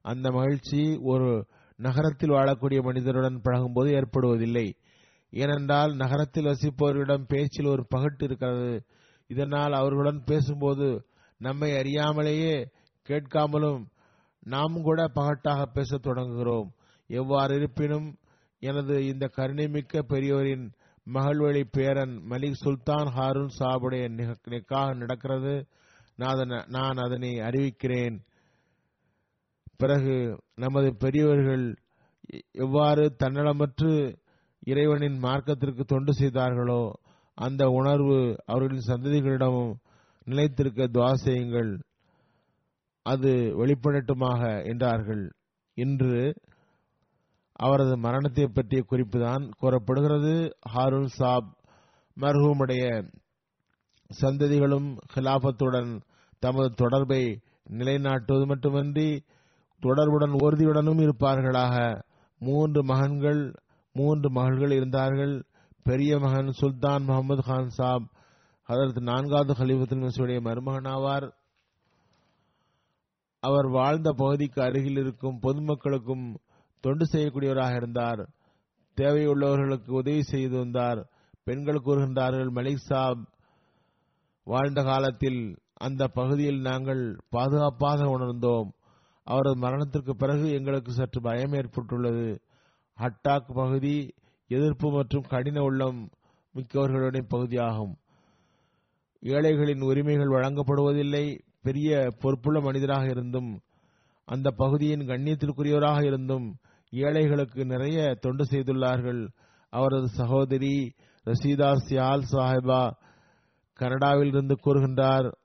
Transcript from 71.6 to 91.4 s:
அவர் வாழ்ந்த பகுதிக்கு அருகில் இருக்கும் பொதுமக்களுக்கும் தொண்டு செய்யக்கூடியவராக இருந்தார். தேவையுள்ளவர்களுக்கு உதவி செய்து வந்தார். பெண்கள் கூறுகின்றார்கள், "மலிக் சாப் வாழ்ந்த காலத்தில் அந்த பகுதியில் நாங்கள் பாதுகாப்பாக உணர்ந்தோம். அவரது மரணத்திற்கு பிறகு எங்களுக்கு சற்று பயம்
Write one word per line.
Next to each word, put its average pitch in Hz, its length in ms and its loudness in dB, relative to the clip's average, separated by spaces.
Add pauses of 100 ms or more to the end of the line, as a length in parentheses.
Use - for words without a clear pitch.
அவர் 135 280 2
வாழ்ந்த 143 440 2
பகுதிக்கு 139 500 0
அருகில் 135 360 0
இருக்கும் 131 420 -6
பொதுமக்களுக்கும் 131 960 -4 (440)
தொண்டு 147 320 0
செய்யக்கூடியவராக 135 640 0
இருந்தார். 120 540 -4 (640)
தேவையுள்ளவர்களுக்கு 139 960 2
உதவி 139 320 0
செய்து 131 340 -2
வந்தார். 120 520 -2 (340)
பெண்கள் 143 420 -2
கூறுகின்றார்கள், 131 640 0
"மலிக் 127 280 -2
சாப் 131 400 0 (1300)
வாழ்ந்த 139 400 -2
காலத்தில் 131 720 -2 (160)
அந்த 135 340 -4
பகுதியில் 139 520 0
நாங்கள் 131 580 -4 (120)
பாதுகாப்பாக 143 800 0
உணர்ந்தோம். 120 640 0 (500)
அவரது 135 340 0
மரணத்திற்கு 131 580 -2
பிறகு 147 360 0
எங்களுக்கு 135 400 -4
சற்று 123 300 -2
பயம் 120 320 -2